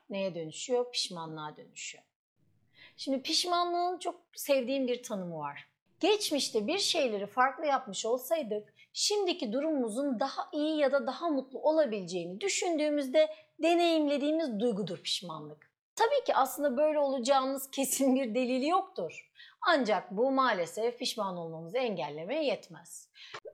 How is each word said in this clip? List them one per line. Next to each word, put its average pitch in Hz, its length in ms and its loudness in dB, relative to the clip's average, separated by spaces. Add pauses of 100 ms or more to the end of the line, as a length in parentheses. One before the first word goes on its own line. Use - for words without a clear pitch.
neye 190 260 -4
dönüşüyor? 240 560 -4
Pişmanlığa 156 680 -6
dönüşüyor. - 460 -14 (920)
Şimdi 269 240 -2
pişmanlığın 349 760 0
çok - 160 -6 (200)
sevdiğim 269 520 0
bir 240 160 -4
tanımı 180 360 -6
var. 143 300 -10 (300)
Geçmişte 302 680 0
bir 359 120 0
şeyleri 233 480 0
farklı 269 380 2
yapmış 269 400 -2
olsaydık, 233 680 -2 (200)
şimdiki 359 600 0
durumumuzun 269 680 0
daha - 320 -4
iyi 311 260 0
ya 277 140 4
da 269 160 2
daha 320 220 -2
mutlu 269 300 -2
olabileceğini 196 840 0
düşündüğümüzde 311 880 2 (300)
deneyimlediğimiz 311 1000 2
duygudur 196 380 -2
pişmanlık. 156 760 -8 (220)
Tabii 466 300 4
ki - 100 2
aslında 254 420 2
böyle 302 220 4
olacağımız 269 720 2
kesin 269 440 2
bir 247 200 0
delili 254 320 0
yoktur. 359 640 -2 (300)
Ancak 233 500 2
bu 233 200 4
maalesef 233 680 2
pişman 196 380 -4
olmamızı 165 400 -8
engellemeye 185 680 -2
yetmez. - 680 -6 (440)